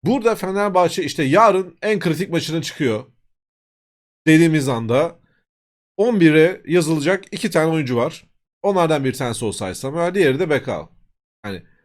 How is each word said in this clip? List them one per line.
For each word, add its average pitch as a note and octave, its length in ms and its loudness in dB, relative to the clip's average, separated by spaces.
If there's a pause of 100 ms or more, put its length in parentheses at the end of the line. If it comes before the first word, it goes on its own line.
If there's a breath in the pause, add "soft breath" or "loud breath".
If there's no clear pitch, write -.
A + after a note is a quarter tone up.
Burada A3+ 300 0
Fenerbahçe F#3+ 680 0
işte C#3+ 200 -4
yarın F#3 580 2
en G#3 180 -2
kritik E3+ 300 -4
maçına D#3+ 320 -4
çıkıyor A2 440 -4 (1200)
dediğimiz D#3+ 400 4
anda B2 520 -2 (800)
on A3 220 2
bire D#3+ 460 4
yazılacak E3 680 0
iki G#3 180 -6
tane D#3+ 220 0
oyuncu C#3 240 -2
var. B2+ 300 -4 (360)
Onlardan E3 420 0
bir B2+ 100 -2
tanesi A#2+ 320 -6
Osayi F#2+ 300 -6
Samuel, E3+ 380 -6
diğeri D3+ 260 2
de F3 100 -2
Bekao. A2 400 -4 (560)
Yani F#2+ 180 -12 (220)